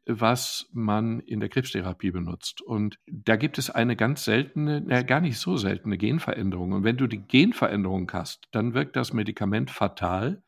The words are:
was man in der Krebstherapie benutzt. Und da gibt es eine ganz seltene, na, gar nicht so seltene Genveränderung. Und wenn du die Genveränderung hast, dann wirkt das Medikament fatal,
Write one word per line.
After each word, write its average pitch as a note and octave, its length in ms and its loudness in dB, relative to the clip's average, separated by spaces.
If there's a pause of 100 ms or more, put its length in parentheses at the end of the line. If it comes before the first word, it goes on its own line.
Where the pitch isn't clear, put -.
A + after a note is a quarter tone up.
was A#2 680 0
man A2+ 480 0
in - 180 -6
der G#2 100 -2
Krebstherapie F#2+ 640 -2
benutzt. F2 500 -6
Und G#2 460 -4
da A2 280 2
gibt A#2 220 -2
es C3+ 140 -4
eine A#2 240 2
ganz C3+ 300 0
seltene, C#3+ 600 0
na, B2+ 160 4
gar B2+ 200 2
nicht D3 180 0
so F3 180 -2
seltene G2 400 0
Genveränderung. F#2+ 760 -2
Und G2 100 0
wenn A#2 140 2
du C3 100 2
die G#2+ 180 -6
Genveränderung G2+ 880 2
hast, - 380 -8
dann A#2 240 0
wirkt C#3 200 -2
das B2+ 160 -2
Medikament G#2+ 600 -2
fatal, G2 760 -2